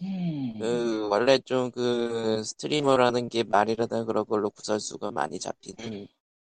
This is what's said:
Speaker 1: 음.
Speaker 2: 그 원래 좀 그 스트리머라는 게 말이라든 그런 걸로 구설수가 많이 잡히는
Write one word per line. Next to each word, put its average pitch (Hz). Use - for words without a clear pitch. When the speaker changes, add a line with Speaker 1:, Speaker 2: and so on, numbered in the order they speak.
Speaker 1:
음. 160
Speaker 2:
그 113
원래 123
좀 127
그 117
스트리머라는 127
게 113
말이라든 113
그런 107
걸로 104
구설수가 -
많이 82
잡히는 101